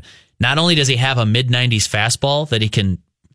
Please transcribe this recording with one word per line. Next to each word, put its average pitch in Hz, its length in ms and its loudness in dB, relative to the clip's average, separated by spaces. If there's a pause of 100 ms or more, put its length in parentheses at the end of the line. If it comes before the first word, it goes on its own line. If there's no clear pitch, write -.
(400)
Not 131 180 0
only 170 160 2
does 147 140 2
he 131 80 2
have 127 240 0
a 113 60 2
mid-nineties 120 600 0
fastball 139 640 -2
that 110 140 0
he 107 60 0
can 98 280 0 (380)